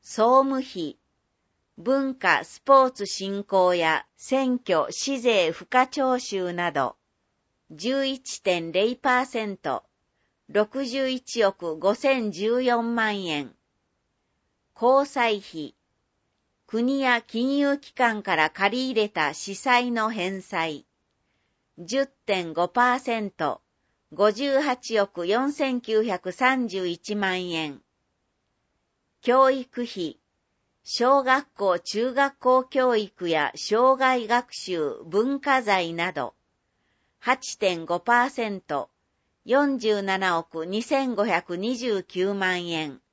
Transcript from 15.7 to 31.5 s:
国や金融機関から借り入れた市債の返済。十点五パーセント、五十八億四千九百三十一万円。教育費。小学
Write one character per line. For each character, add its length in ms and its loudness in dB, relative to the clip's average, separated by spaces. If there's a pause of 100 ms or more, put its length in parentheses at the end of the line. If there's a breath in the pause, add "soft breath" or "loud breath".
国 360 -2
や 180 2
金 380 -2
融 180 2
機 160 -18
関 300 0
か 120 0
ら 140 4
借 300 0
り 140 -4
入 100 2
れ 80 0
た 240 -2
市 200 -10
債 360 2
の 180 0
返 320 -4
済。 460 -6 (880)
十 300 -2
点 480 -4
五 120 2
パ 280 2
ー 40 -2
セ 220 -4
ン 100 -4
ト、 300 -4 (540)
五 180 4
十 260 0
八 400 -2
億 280 -2
四 260 0
千 300 -2
九 200 2
百 300 -4
三 340 0
十 220 -4
一 260 -6
万 360 -2
円。 320 -6 (1400)
教 300 6
育 320 -4
費。 360 -8 (640)
小 420 4
学 280 0